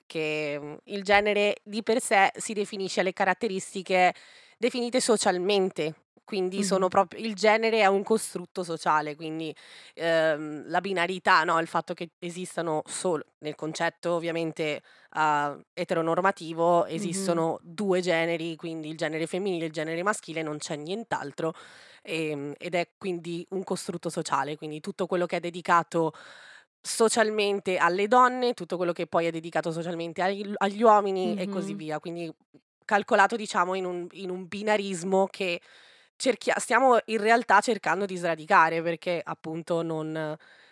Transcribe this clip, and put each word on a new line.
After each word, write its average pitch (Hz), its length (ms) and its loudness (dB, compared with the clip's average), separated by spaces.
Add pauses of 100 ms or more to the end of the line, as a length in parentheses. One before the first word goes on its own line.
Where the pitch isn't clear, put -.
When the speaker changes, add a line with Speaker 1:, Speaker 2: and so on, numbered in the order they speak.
Speaker 1:
che, 151 540 -4
mm, 147 160 -12 (100)
il 202 180 -8
genere 208 600 4
di 208 200 -8
per 226 160 2
sé 196 360 4
si - 180 -8
definisce 196 480 -4
alle 180 120 0
caratteristiche 185 1000 0 (440)
definite 240 440 -2
socialmente, 185 920 0 (280)
quindi 190 400 -4
sono 190 220 2
Speaker 2:
Mhm. 185 40 2
Speaker 1:
prop-, 196 280 2
il 220 180 -6
genere 220 460 4
è 196 60 8
un 196 160 4
costrutto 185 600 -2
sociale, 156 520 0
quindi, 160 380 -8 (420)
ehm, 156 760 0
la 175 100 0
binarità, 180 640 2
no, 165 160 2
il 170 80 -2
fatto 170 260 -4
che 170 260 -10
esistano 170 640 -4
solo, - 400 -2 (140)
nel 151 160 -8
concetto 165 580 -4
ovviamente, 160 680 -4 (340)
eh, 147 440 0 (140)
eteronormativo, 170 1120 2
Speaker 2:
Mhm. - 40 0
Speaker 1:
esistono 170 760 -2
due 180 380 -2
generi, 165 560 0
quindi 160 340 -10
il 160 80 -10
genere 160 300 -4
femminile 180 380 -4
e - 20 -6
il 156 60 -10
genere 160 300 -6
maschile, 175 380 -4
non 151 160 -6
c'è 147 200 -8
nient'altro, 160 760 -6 (480)
ehm, 151 560 -6
ed 175 180 -8
è 170 120 0 (100)
quindi 170 520 -6
un 190 140 -6
costrutto 175 460 -6
sociale, 147 480 -2
quindi 151 220 -10
tutto 190 260 -6
quello 175 200 0
che 175 120 -4
è - 40 -2
dedicato 165 720 2 (720)
socialmente 214 920 2
alle 180 300 2
donne, 247 460 4
tutto 175 240 -6
quello 175 160 0
che 165 140 -4
poi 170 180 2
è 165 60 0
dedicato 165 400 -2
socialmente 165 500 -6
agli, 202 360 -2
agli 208 260 0
uomini 202 520 4
e 190 140 -4
così 196 220 -6
Speaker 2:
Mhm. 202 60 -10
Speaker 1:
via, 151 220 -8
quindi 170 320 -10 (540)
calcolato, 202 500 4
diciamo, 185 380 0
in 190 120 -2
un, 180 260 -6
in 185 180 -10
un 185 180 -8
binarismo 196 800 0
che 180 340 -4 (560)
cerchia-, - 440 0
stiamo 240 460 6
in 220 120 -2
realtà 220 420 6
cercando 202 460 0
di 185 100 -6
sradicare, 165 680 4
perché 170 400 -2
appunto 165 580 -4
non, 156 560 -4 (340)